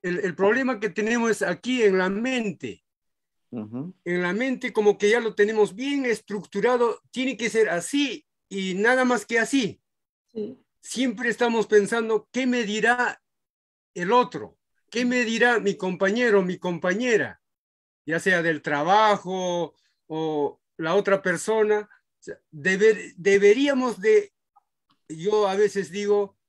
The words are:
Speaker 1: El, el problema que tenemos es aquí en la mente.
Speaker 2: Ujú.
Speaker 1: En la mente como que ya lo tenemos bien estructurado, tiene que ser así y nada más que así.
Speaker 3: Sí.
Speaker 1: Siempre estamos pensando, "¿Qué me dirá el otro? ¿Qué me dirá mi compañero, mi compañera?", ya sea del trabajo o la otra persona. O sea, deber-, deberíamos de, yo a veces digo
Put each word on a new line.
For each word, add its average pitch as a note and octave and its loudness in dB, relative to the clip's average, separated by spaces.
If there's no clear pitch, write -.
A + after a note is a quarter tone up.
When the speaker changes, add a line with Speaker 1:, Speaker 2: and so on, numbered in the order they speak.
Speaker 1:
El, F3+ -4
el F3+ -4
problema A#3 0
que A3 -4
tenemos A3+ 0
es G3+ -2
aquí A#3 -2
en F#3+ 4
la F#3 0
mente. G#3 -6
Speaker 2:
Ujú. B2 -10
Speaker 1:
En F3 -4
la F3+ -2
mente B3 -4
como G#3 2
que G#3 0
ya A#3 4
lo A3 -6
tenemos G#3 2
bien C4+ -4
estructurado, A3 -2
tiene B3+ -4
que A3+ -4
ser G#3 2
así A3+ -4
y F#3+ -6
nada B3 2
más B3 0
que A#3 -2
así. A3 -2
Speaker 3:
Sí. A3+ -10
Speaker 1:
Siempre A#3+ -4
estamos A#3 0
pensando, G#3+ 2
"¿Qué C4 -2
me B3 0
dirá A3 0
el F3+ -4
otro? E3 0
¿Qué B3 -4
me B3 0
dirá A3+ 2
mi G3 -2
compañero, G3 0
mi F3+ -4
compañera?", F3+ -2
ya D#3+ -4
sea F3+ 0
del D#3+ -2
trabajo F3+ 0
o D#3 -4
la D#3+ -2
otra G3 2
persona. G#3 0
O - -20
sea, - -16
deber-, F#3+ 2
deberíamos G#3 4
de, G#3 4
yo G3 0
a F#3+ -2
veces G3 0
digo G3+ 0